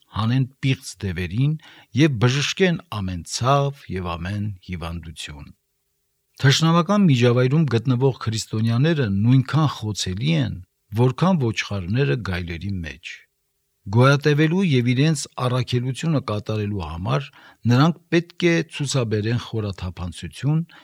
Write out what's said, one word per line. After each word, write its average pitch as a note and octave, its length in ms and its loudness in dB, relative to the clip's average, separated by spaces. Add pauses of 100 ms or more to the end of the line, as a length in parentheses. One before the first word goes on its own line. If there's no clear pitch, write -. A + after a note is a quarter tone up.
հանեն A#2+ 380 0 (100)
պիղծ - 400 -2
դևերին G2 580 -2 (420)
և C#3+ 200 2
բժշկեն C#3 640 0 (100)
ամեն F#2 340 -6
ցավ C#3 600 -2
և F#2 220 -8
ամեն F#2 400 -6 (120)
հիվանդություն։ D#2+ 920 -12 (880)
Թշնամական E3 640 2
միջավայրում B2+ 680 4
գտնվող B2 500 0
քրիստոնյաները A#2 920 0
նույնքան B2+ 600 4
խոցելի G#2+ 680 -4
են, G#2+ 200 -2 (360)
որքան C3 460 2
ոչխարները A#2 800 -2
գայլերի F#2 560 -6
մեջ։ D#2+ 380 -10 (720)
Գոյատևելու C#3+ 800 4
և B2+ 260 2
իրենց C#3+ 320 2 (140)
առաքելությունը B2 840 -2
կատարելու G#2 600 -4
համար F#2 480 -6 (360)
նրանք C3+ 400 4
պետք E3+ 380 -2
է E3+ 120 4 (120)
ցուցաբերեն A#2 720 -2
խորաթափանցություն G2 1200 -4 (240)